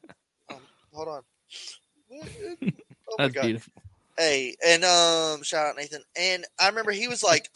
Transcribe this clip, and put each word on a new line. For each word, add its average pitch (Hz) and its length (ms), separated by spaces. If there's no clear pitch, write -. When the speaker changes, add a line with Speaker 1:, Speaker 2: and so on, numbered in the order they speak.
Speaker 1:
Um, 135 120
hold 156 160
on. 147 140
Oh 302 120
my 226 100
Speaker 2:
<laughs> - 280
That's 131 160
Speaker 1:
God. 135 80
Speaker 2:
beautiful. 117 300
Speaker 1:
Hey, 139 460
and, 170 200
um, 165 580
shout 156 240
out 139 100
Nathan. 147 260
And 180 260
I 185 100
remember 214 240
he 208 160
was 240 140
like, 165 340